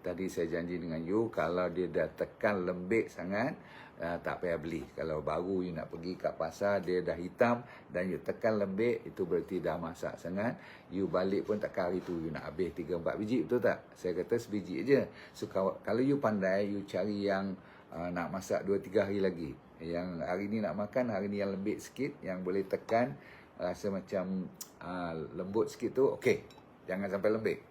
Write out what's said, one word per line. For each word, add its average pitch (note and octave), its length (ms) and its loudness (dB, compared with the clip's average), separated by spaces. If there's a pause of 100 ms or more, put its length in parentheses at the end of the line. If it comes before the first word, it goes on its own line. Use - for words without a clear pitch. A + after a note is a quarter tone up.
Tadi F2+ 240 -2
saya E2+ 320 0
janji F2 220 -2
dengan E2 180 -4
you, G2+ 320 2
kalau F2 400 2
dia F2 160 0
dah D#2+ 240 2
tekan G2 560 0
lembik F2+ 400 2
sangat, G#2 480 -2 (460)
ah, E2+ 180 -2
tak - 240 -4
payah E2+ 140 2
beli. D#2 260 -4 (140)
Kalau D#2 240 0
baru F2 400 0
you F2+ 160 -2
nak - 160 -8
pergi E2+ 240 -6
kat - 180 -2
pasar, G2 460 2
dia F2 240 2
dah E2 100 0
hitam A#2 480 2 (240)
dan F#2 220 -2
you E2 100 -2
tekan A2 400 0
lembik, G2+ 460 2
itu F2+ 240 -2
berarti F2 320 0
dah D#2+ 160 0
masak E2 400 -6
sangat. F#2+ 400 -2 (320)
You F#2+ 180 0
balik F#2 400 2
pun G#2+ 140 2
takkan F#2 320 0
hari F2+ 100 0
tu F2 140 -2
you D#2+ 160 -4
nak D2 160 -8
habis D#2+ 260 -2
tiga, E2+ 220 -2
empat E2 180 -2
biji, G#2+ 320 2
betul A#2+ 140 4
tak? - 340 0
Saya A2+ 220 -2
kata F2+ 240 2
sebiji F#2 420 -4
je. B2+ 240 6 (300)
So, G#2+ 100 -4
kalau, - 380 0
kalau A2+ 180 2
you C#3 160 4
pandai, G2+ 480 4
you G2 160 -2
cari G2+ 460 0
yang, G2 260 0 (380)
ah, F2 180 -4
nak E2+ 220 -2
masak F#2+ 340 -2
dua, G2 160 4
tiga G2 240 4
hari G2+ 160 2
lagi. E2 320 0 (240)
Yang F2 400 -4
hari F#2+ 320 0
ni A2 80 0
nak G2+ 160 0
makan, A2 400 0
hari G2+ 160 0
ni G#2 80 -2
yang G2 160 0
lembik G2 240 0
sikit, - 400 -6
yang F#2 240 -4
boleh F#2+ 240 2
tekan, A#2+ 480 2 (400)
rasa F2+ 320 -2
macam, F#2+ 640 -2 (320)
ah, F2 320 -4
lembut F2+ 560 0
sikit - 240 -4
tu, C3 240 6
okey. G#2+ 240 4 (480)
Jangan F#2+ 160 -2
sampai G2 240 2
lembik. A2 280 2 (120)